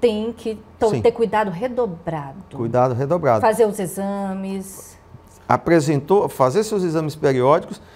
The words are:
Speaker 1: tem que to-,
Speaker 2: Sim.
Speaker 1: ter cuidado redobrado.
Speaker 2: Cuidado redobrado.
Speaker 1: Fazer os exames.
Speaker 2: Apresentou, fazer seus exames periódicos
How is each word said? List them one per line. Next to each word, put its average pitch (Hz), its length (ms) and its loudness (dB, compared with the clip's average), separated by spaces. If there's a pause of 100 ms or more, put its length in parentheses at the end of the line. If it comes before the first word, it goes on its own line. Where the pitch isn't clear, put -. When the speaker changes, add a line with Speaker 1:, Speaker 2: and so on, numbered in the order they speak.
Speaker 1:
tem 220 320 0
que 220 260 -8 (180)
to-, 226 120 2
Speaker 2:
Sim. 139 120 0
Speaker 1:
ter 233 120 4
cuidado 214 360 0
redobrado. 170 880 -6 (160)
Speaker 2:
Cuidado 123 400 2
redobrado. 139 460 2
Speaker 1:
Fazer 226 260 4
os 208 140 -4
exames. 190 1160 -8 (500)
Speaker 2:
Apresentou, 156 840 2
fazer 139 340 2
seus 208 200 -2
exames 160 320 -2
periódicos 135 640 2 (140)